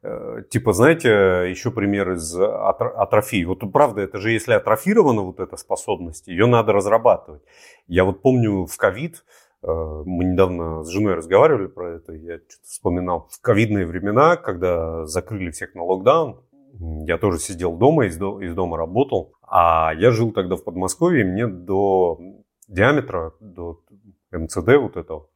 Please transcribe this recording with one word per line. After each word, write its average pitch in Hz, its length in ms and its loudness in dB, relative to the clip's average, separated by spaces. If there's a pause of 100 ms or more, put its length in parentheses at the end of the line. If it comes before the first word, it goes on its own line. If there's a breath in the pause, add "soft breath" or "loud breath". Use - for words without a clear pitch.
э, - 480 -12
типа, 120 220 0
знаете, 131 360 4 (420)
еще 117 200 -6
пример 101 420 -2
из 80 240 -6
атро-, 104 600 0
атрофии. 107 480 0
Вот 92 160 -4 (120)
правда, 104 300 2
это 98 160 -6
же 104 120 -2
если 113 240 0
атрофирована 117 680 2
вот 92 180 -10
эта 95 160 -8
способность, 87 720 -8
ее 92 180 2
надо 113 260 4
разрабатывать. 101 720 2 (440 soft breath)
Я 90 180 2
вот 95 180 -2
помню 110 440 2
в - 100 -14
ковид, 113 480 -2 (380 soft breath)
э, 80 440 -6
мы 90 180 -2
недавно 87 580 0
с 78 60 -12
женой 98 260 0
разговаривали 98 520 4
про 87 300 -10
это, 82 160 -18
я 82 260 -14
что-то - 280 -20
вспоминал. 90 640 -4
В - 100 -20
ковидные 104 460 2
времена, 104 500 2
когда 85 720 -4
закрыли 90 440 -6
всех - 240 -14
на 87 100 -10
локдаун, 107 560 2 (400)
м, 80 240 -10
я 85 140 -2
тоже 92 200 0
сидел 85 380 -6
дома, 131 300 4
из 82 100 -6
до-, 98 240 -6
из 87 140 -8
дома 87 240 -4
работал. 92 640 -4
А 82 560 2
я 113 140 6
жил 113 200 0
тогда 92 240 -2
в - 80 -14
Подмосковье, 104 580 0
и - 20 2
мне 98 220 -2
до 92 720 0 (500)
диаметра, 101 720 0
до 85 400 -14 (520)
М 80 160 -8
Ц 90 140 -6
Д 131 160 6
вот 117 180 -2
этого 80 400 -10